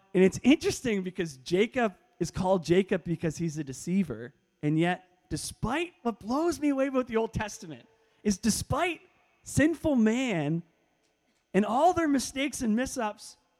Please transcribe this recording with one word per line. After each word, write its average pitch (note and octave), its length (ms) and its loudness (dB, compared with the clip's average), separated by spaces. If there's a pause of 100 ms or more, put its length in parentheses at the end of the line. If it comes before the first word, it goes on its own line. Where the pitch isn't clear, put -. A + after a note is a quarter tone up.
(140)
and F#3+ 100 6
it's - 180 2
interesting G#3+ 600 2
because F3+ 360 -6
Jacob G#3 560 0 (240)
is E3+ 120 -2
called F#3 340 0
Jacob F#3 400 2
because E3+ 320 -4
he's D#3+ 220 -4
a D3+ 60 -6
deceiver, C3 680 -4 (300)
and D3+ 160 2
yet, F3 260 0 (240)
despite, D4 640 -6 (100)
what A#3 160 -4
blows C#4 400 -2
me D4 120 0
away C4+ 160 0
about C4 220 0
the A3 100 -2
Old A3+ 160 -2
Testament E3 520 -8 (360)
is G#3 160 0
despite D4 640 -2 (420)
sinful D#4 500 2
man G#3+ 680 2 (920)
and G#3 140 4
all C#4+ 260 4
their E4 160 2
mistakes C4+ 540 -2
and G#3+ 120 0
mess-ups, A#3 600 -6 (240)